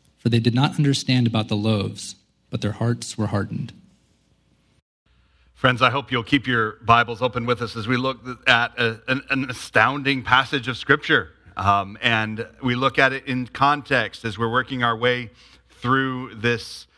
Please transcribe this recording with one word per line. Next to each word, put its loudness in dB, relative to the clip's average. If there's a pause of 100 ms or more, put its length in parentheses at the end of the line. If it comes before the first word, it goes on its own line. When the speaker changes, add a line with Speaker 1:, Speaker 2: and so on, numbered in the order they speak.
(180)
Speaker 1:
for -2
they 2
did 2
not 0
understand 2
about 0
the -2
loaves, -2 (340)
but -6
their -4
hearts -4
were -2
hardened. -4 (1800)
Speaker 2:
Friends, 0
I 6
hope -4
you'll 0
keep 0
your 0 (100)
Bibles 4
open -2
with 0
us -8
as -8
we 0
look -2 (260)
at 2
a, -2
an, -2
an -2
astounding 0
passage 0
of -4
Scripture. 0 (240)
Um, 0
and 0 (160)
we 0
look 0
at 4
it -10
in -4
context 0
as -6
we're -2
working -2
our 2
way 0 (400)
through -2
this, -4 (100)